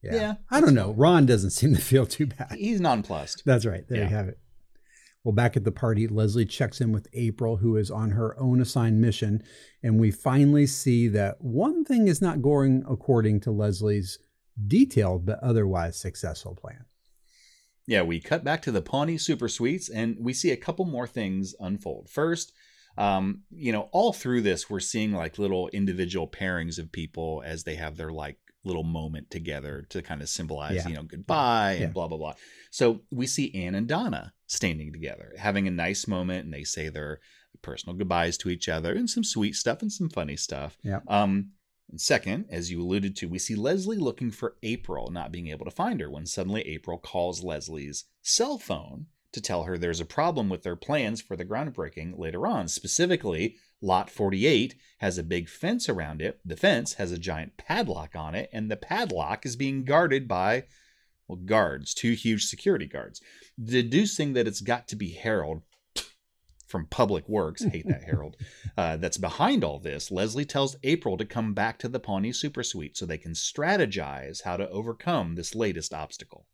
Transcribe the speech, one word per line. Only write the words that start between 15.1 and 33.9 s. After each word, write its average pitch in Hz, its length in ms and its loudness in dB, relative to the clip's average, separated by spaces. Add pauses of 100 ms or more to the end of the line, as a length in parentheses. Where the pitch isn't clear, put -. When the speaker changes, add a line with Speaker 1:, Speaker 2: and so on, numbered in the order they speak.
Speaker 1:
but 104 160 -2
otherwise 95 540 2
successful 87 580 -8
plan. - 300 -16 (1000)
Speaker 2:
Yeah, 101 160 4
we 85 180 0
cut 151 240 -2
back 147 180 -2
to 143 100 -2
the 95 100 2
Pawnee 147 360 0
Super 120 300 0
Suites, 143 400 -2
and 113 320 -2
we 120 140 -2
see 170 160 0
a 127 60 0
couple 175 280 -4
more 127 220 -4
things 95 520 -4
unfold. 92 520 -6
First, 165 420 -2 (460)
um, 98 520 0
you 139 220 -4
know, 104 200 -2
all 208 200 4
through 123 300 0
this, 95 260 2
we're 98 120 -2
seeing, 107 320 -2
like, 82 260 -4
little 95 300 0
individual 92 600 -2
pairings 85 500 -4
of 82 140 -10
people 80 540 -6
as 80 180 -10
they 78 120 -6
have 78 200 -8
their, 80 160 -8
like, 73 240 -10 (280)
little 85 200 -4
moment 78 460 -6
together 71 580 -8
to 92 140 -8
kind 78 180 -10
of 73 80 -8
symbolize, 78 480 -6
Speaker 1:
Yeah. 87 120 -4
Speaker 2:
you 82 80 -6
know, 73 80 -10
goodbye 110 680 2
and 85 60 -2
Speaker 1:
Yeah. 85 80 0
Speaker 2:
blah, 82 200 -4
blah, 80 100 -6
blah. 76 160 -8 (360)
So 117 400 2
we 127 160 -4
see - 280 -2
Anne 92 200 -4
and 110 140 0
Donna 151 460 -4 (120)